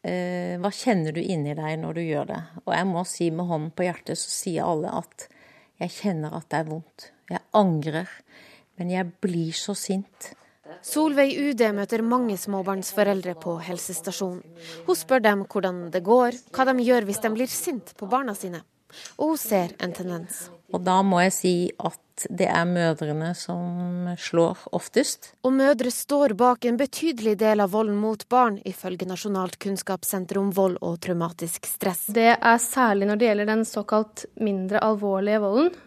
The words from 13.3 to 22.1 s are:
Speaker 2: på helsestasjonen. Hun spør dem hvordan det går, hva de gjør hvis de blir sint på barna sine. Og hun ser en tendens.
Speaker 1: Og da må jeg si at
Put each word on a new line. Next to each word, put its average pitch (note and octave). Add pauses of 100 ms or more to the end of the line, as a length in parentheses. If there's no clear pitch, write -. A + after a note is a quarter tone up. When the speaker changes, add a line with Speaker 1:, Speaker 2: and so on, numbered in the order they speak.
Speaker 2:
på E3
helsestasjonen. F3+ (460)
Hun F#4
spør C4
dem G3+
hvordan F3+
det F#3
går, A#3+ (240)
hva C4
de B3+
gjør A#3+
hvis G3+
de A3+
blir A3+
sint -
på G3+
barna B3
sine. F3+ (580)
Og D#4
hun D4
ser F#3
en F3+
tendens. F3 (220)
Speaker 1:
Og F3+
da F#3
må F#3
jeg F#3+
si F3+
at -